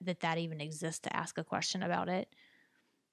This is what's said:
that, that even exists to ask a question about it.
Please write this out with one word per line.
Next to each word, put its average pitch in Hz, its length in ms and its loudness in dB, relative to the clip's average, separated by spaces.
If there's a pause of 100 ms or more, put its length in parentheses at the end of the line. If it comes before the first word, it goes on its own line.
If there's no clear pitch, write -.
that, 175 180 -2
that 165 180 4
even 160 220 -2
exists 160 420 -2
to - 140 -2
ask 170 220 -2
a 170 60 -2
question - 380 0
about 175 260 2
it. 185 260 0 (800)